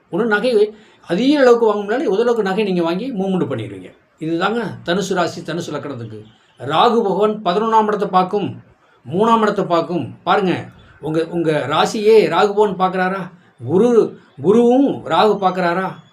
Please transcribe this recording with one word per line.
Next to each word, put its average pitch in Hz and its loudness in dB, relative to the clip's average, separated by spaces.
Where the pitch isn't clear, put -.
ஒண்ணு 202 -2
நகை. 214 0
அதிக 254 2
அளவுக்கு 233 6
வாங்க 208 0
முடியல, 208 -2
எவ்வளவு 269 -2
அளவுக்கு 233 0
நகை 190 0
நீங்க 185 -2
வாங்கி 185 -4
மூவ்மெண்ட் 185 -2
பண்ணிடுவீங்க. 98 -10
இதுதாங்க 180 -4
தனுசு 180 -2
ராசி, 170 -2
தனுசு 160 -8
லக்கணத்துக்கு. 117 -12
ராகு 196 2
பகவான் 202 0
பதினொன்றாம் 214 2
இடத்தை 202 -2
பார்க்கும், 185 -2
மூணாம் 226 2
இடத்தை 202 0
பார்க்கும். 170 -4
பாருங்க, 180 0
உங்க, 160 -2
உங்க 156 -2
ராசியே 208 4
ராகு 196 2
பகவான் 202 0
பார்க்கறாரா? 185 -2
குரு, 208 2
குருவும் 233 4
ராகு 190 2
பார்க்கறாரா? 185 -2